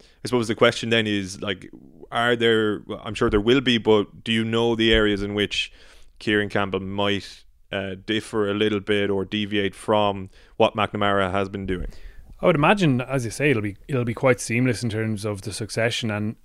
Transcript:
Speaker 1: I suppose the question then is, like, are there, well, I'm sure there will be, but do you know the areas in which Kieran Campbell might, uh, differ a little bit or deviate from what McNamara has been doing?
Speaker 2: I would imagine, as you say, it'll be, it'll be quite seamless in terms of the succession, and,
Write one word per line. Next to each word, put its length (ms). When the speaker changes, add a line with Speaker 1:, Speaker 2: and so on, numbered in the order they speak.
Speaker 1:
I 20
suppose 220
the 60
question 340
then 180
is, 340
like, 300
are 240
there, 500
well, 200
I'm 80
sure 160
there 100
will 220
be, 160
but 480
do 80
you 100
know 320
the 180
areas 300
in 120
which 360
Kieran 320
Campbell 320
might, 640
uh, 240
differ 440
a 40
little 280
bit 280
or 140
deviate 520
from 540
what 180
McNamara 560
has 160
been 180
doing? 220
Speaker 2:
I 40
would 100
imagine, 460
as 240
you 60
say, 180
it'll 120
be, 140
it'll 160
be 80
quite 260
seamless 420
in 80
terms 360
of 160
the 100
succession, 580
and, 360